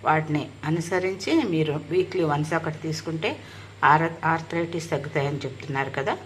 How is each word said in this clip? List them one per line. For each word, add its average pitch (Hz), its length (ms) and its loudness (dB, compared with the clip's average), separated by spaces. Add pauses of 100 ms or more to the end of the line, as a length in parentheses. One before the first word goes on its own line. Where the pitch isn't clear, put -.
వాటిని 156 340 2 (280)
అనుసరించి 185 600 0 (220)
మీరు 156 200 2 (180)
వీక్లీ 180 400 2
వన్స్ 151 260 0
ఒకటి 160 260 -2
తీసుకుంటే 160 460 -2 (640)
ఆర-, 165 260 4 (140)
ఆర్థరైటిస్ 165 600 -2
తగ్గుతాయని 147 540 -2
చెప్తున్నారు 135 520 -4
కదా 139 160 0 (120)